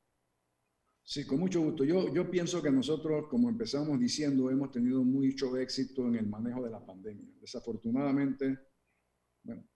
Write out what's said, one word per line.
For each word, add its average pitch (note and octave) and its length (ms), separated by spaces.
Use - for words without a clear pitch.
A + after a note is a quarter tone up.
Sí, - 220
con C3+ 140
mucho F3+ 240
gusto. C#3+ 220
Yo, E3 280
yo E3+ 160
pienso E3+ 320
que D3 100
nosotros, D3+ 580
como A#3+ 200
empezamos D3 500
diciendo, C3 520
hemos C3+ 220
tenido B2+ 320
mucho C3 520
éxito C3 520
en A#2 80
el A2 100
manejo A#2+ 380
de A2+ 60
la G2+ 140
pandemia. G2 440
Desafortunadamente, C3+ 1160
bueno, - 200